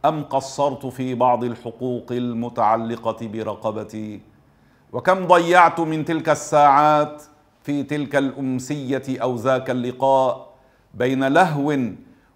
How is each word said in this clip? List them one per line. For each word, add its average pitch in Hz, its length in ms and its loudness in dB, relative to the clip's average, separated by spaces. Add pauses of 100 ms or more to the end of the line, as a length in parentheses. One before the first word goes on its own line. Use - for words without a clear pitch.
أم 156 180 0
قصرت 135 600 -4
في 127 300 -6
بعض 123 280 2
الحقوق 120 680 -6
المتعلقة 117 1160 -2
برقبتي؟" 107 960 -8 (720)
وكم 185 340 0
ضيعت 170 520 6
من 156 260 -2
تلك 160 240 -2
الساعات 151 960 4 (400)
في 143 200 -4
تلك 147 320 -6
الأمسية 131 920 -2
أو 123 260 -2
ذاك 127 340 -2
اللقاء 127 760 0 (460)
بين 131 340 0
لهو 147 500 2 (580)